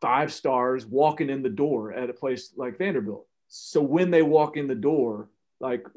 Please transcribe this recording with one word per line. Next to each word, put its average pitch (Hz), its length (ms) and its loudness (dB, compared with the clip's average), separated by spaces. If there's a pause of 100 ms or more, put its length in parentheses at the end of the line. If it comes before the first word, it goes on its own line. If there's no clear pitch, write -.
five 139 300 2
stars 127 540 0
walking 147 440 2
in 139 120 -4
the 127 80 0
door 113 440 -2
at 123 160 -4
a 123 40 -8
place 131 420 -6
like 127 220 -8
Vanderbilt. 135 480 -4 (220)
So - 340 -2
when 165 300 2
they 165 100 6
walk 151 340 4
in 147 120 -4
the 135 80 -2
door, 117 540 0 (300)
like, 123 260 -6 (120)